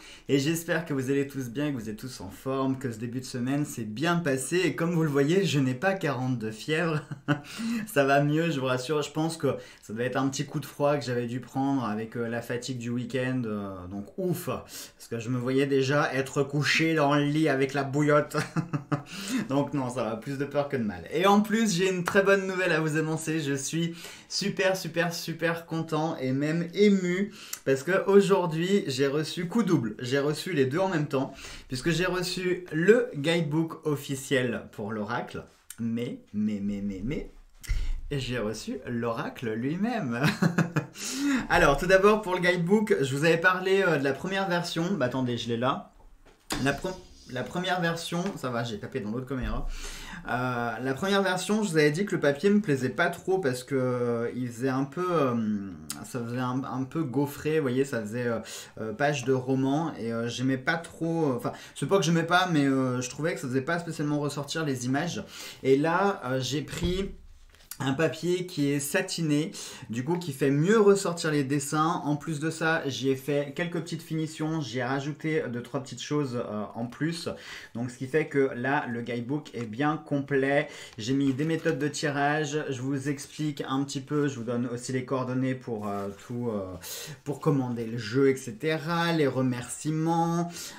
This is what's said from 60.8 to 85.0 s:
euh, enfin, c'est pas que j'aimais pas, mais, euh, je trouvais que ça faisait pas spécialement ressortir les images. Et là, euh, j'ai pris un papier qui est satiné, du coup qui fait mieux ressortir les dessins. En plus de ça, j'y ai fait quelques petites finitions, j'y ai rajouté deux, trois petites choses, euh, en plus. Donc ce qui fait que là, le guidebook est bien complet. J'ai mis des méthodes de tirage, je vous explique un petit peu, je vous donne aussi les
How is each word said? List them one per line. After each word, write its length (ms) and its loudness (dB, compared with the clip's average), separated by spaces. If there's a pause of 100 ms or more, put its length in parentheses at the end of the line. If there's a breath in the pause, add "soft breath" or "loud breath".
euh, 60 0
enfin, 160 -4 (220 loud breath)
c'est 140 -4
pas 80 4
que 80 4
j'aimais 180 4
pas, 300 2
mais, 140 4
euh, 340 2
je 100 -6
trouvais 240 -4
que 60 -8
ça 80 -6
faisait 140 0
pas 180 -2
spécialement 400 -2
ressortir 440 -4
les 220 -2
images. 380 -2 (400 loud breath)
Et 120 8
là, 480 2
euh, 160 0
j'ai 220 -2
pris 480 -4 (720 soft breath)
un 140 0
papier 520 0
qui 240 0
est 80 2
satiné, 720 0 (400 loud breath)
du 140 -2
coup 120 0
qui 160 -4
fait 200 2
mieux 260 6
ressortir 540 4
les 100 2
dessins. 640 0
En 100 0
plus 240 -4
de 100 -2
ça, 380 0
j'y 220 -2
ai 80 4
fait 400 -2
quelques 240 -2
petites 220 -6
finitions, 580 -2
j'y 180 -4
ai 60 0
rajouté 580 -2 (100)
deux, 100 -4
trois 200 -6
petites 200 -12
choses, 340 -2
euh, 280 -4 (100)
en 120 -6
plus. 420 -4 (460 loud breath)
Donc 160 -6
ce 80 -16
qui 80 -8
fait 220 0
que 260 2
là, 340 -2
le 120 -4
guidebook 540 -6
est 100 -6
bien 320 -2
complet. 720 0 (280 loud breath)
J'ai 180 -2
mis 180 4
des 120 -2
méthodes 340 0
de 100 0
tirage, 800 -2
je 140 -4
vous 260 -2
explique 580 -4
un 160 0
petit 200 -6
peu, 260 0
je 80 -4
vous 80 -6
donne 220 -2
aussi 260 -6
les 120 -2